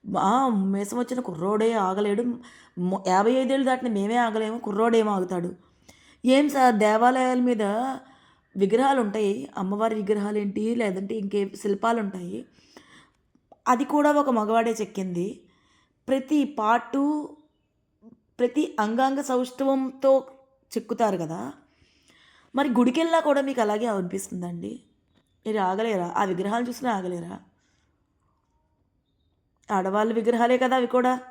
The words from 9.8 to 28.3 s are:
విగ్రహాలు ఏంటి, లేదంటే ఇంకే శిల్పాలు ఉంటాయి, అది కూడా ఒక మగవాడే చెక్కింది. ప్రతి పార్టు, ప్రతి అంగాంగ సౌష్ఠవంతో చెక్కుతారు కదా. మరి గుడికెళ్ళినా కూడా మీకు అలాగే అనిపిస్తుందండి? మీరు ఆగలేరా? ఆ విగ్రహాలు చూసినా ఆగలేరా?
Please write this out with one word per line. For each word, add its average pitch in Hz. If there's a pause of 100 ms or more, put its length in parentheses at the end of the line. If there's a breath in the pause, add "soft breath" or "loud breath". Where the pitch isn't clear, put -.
విగ్రహాలు 208
ఏంటి, 214
లేదంటే 196
ఇంకే 196
శిల్పాలు 220
ఉంటాయి, 190 (1200 soft breath)
అది 254
కూడా 294
ఒక 285
మగవాడే 226
చెక్కింది. 190 (640 soft breath)
ప్రతి 269
పార్టు, 277 (1000)
ప్రతి 247
అంగాంగ 262
సౌష్ఠవంతో 269 (520)
చెక్కుతారు 220
కదా. 170 (1000 soft breath)
మరి 277
గుడికెళ్ళినా 254
కూడా 285
మీకు 269
అలాగే 214
అనిపిస్తుందండి? 185 (680)
మీరు 214
ఆగలేరా? 190
ఆ 202
విగ్రహాలు 202
చూసినా 240
ఆగలేరా? 180 (2250)